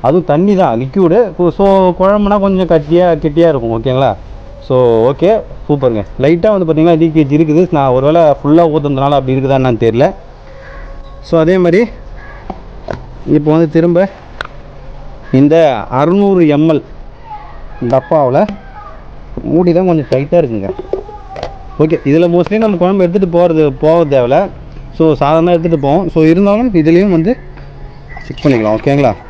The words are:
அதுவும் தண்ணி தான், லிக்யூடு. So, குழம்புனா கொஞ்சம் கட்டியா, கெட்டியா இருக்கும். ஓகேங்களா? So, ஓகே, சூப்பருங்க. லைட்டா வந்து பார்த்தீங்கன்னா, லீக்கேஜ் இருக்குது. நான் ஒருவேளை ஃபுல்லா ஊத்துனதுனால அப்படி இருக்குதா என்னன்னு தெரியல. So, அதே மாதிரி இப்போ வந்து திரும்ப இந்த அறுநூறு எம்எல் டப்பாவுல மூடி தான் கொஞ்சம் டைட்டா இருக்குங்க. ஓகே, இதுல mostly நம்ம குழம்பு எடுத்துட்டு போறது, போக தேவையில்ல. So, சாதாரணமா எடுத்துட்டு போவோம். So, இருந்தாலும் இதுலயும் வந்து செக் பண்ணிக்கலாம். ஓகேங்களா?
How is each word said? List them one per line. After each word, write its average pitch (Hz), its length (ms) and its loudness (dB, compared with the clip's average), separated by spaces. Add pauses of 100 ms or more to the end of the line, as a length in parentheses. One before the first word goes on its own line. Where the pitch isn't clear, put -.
அதுவும் 165 240 0
தண்ணி 190 300 2
தான், 120 200 0
லிக்யூடு. 170 380 2 (380)
So, 196 80 2 (340)
குழம்புனா 202 460 2
கொஞ்சம் 185 280 0
கட்டியா, 160 340 2 (160)
கெட்டியா 165 300 2
இருக்கும். 113 240 -2
ஓகேங்களா? 127 340 0 (560)
So, 131 100 0 (340)
ஓகே, 156 200 0 (360)
சூப்பருங்க. 127 360 0 (200)
லைட்டா 165 320 2
வந்து 185 120 -2
பார்த்தீங்கன்னா, 160 360 2
லீக்கேஜ் 151 340 0
இருக்குது. 160 260 2 (140)
நான் 135 200 2
ஒருவேளை 156 260 2 (160)
ஃபுல்லா 160 340 4
ஊத்துனதுனால 143 460 0
அப்படி 131 160 -2
இருக்குதா 135 240 0
என்னன்னு 123 260 0
தெரியல. 117 220 2 (1200)
So, 170 60 0 (100)
அதே 185 200 2
மாதிரி 175 160 4 (1500)
இப்போ 151 200 0
வந்து 165 200 2
திரும்ப 175 340 2 (1300)
இந்த 147 160 4 (440)
அறுநூறு 190 420 2 (140)
எம்எல் 151 260 2 (1120)
டப்பாவுல 135 460 2 (1120)
மூடி 175 240 2
தான் 185 120 2
கொஞ்சம் 156 220 0
டைட்டா 143 300 0
இருக்குங்க. 110 280 -4 (1120)
ஓகே, 160 140 0 (120)
இதுல 160 240 4
mostly 175 300 0
நம்ம 208 180 0
குழம்பு 190 240 2
எடுத்துட்டு 185 320 0
போறது, 170 260 4 (200)
போக 165 200 4 (100)
தேவையில்ல. 131 260 4 (580)
So, 160 60 2 (180)
சாதாரணமா 160 320 2
எடுத்துட்டு 165 320 0
போவோம். 165 280 0
So, 165 80 2 (120)
இருந்தாலும் 202 360 2 (120)
இதுலயும் 175 340 2
வந்து 165 160 0 (960)
செக் - 180 -14
பண்ணிக்கலாம். 110 360 2
ஓகேங்களா? 139 340 2 (160)